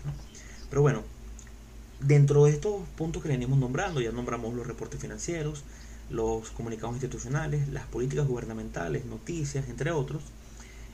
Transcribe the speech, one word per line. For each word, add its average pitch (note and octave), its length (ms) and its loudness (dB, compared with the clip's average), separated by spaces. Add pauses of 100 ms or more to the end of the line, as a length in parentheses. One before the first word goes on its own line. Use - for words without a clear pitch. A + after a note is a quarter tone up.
¿no? C#3+ 80 -4 (560)
Pero C#3 140 4
bueno, A#2 200 4 (960)
dentro C#3+ 460 10
de D3 80 10
estos G3+ 300 0 (140)
puntos E3 260 -2
que E3 60 -4
le C#3 60 4
venimos B2+ 240 4
nombrando, C3+ 420 2
ya A2+ 120 0
nombramos A#2+ 420 -2
los A#2 140 -4
reportes A2+ 320 -6
financieros, D3 640 -4 (460)
los A2+ 400 0
comunicados A#2 440 -4
institucionales, C3+ 760 0
las - 160 -6
políticas C#3 420 0
gubernamentales, A2+ 760 -4
noticias, C3+ 640 -4
entre B2+ 220 -2
otros, D3+ 320 -2 (720)